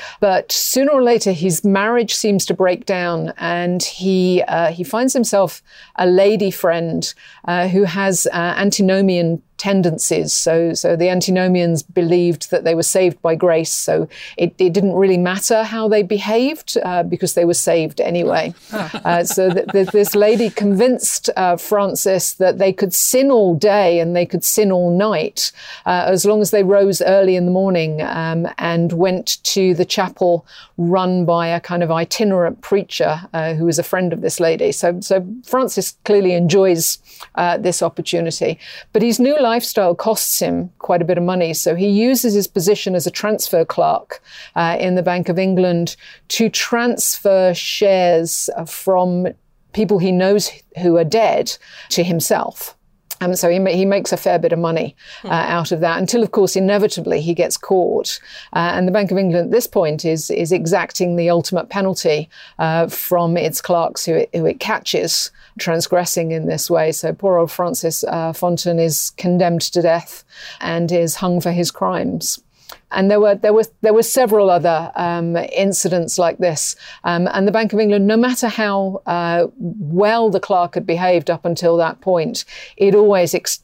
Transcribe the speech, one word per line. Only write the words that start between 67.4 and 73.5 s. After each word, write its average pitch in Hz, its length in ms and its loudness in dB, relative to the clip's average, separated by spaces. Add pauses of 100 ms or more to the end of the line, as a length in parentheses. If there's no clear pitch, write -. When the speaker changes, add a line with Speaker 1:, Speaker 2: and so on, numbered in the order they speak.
Speaker 1:
Francis, 170 540 -4
uh, 165 280 -4
Fontaine 170 460 -2
is 165 320 -2
condemned 175 520 0
to - 200 -2
death 165 420 -2 (360)
and 170 300 -2
is 170 260 0
hung 180 240 0
for 175 120 -2
his 175 180 0
crimes. 185 720 -4 (480)
And 190 200 2
there 208 100 4
were, 202 160 4
there 208 160 2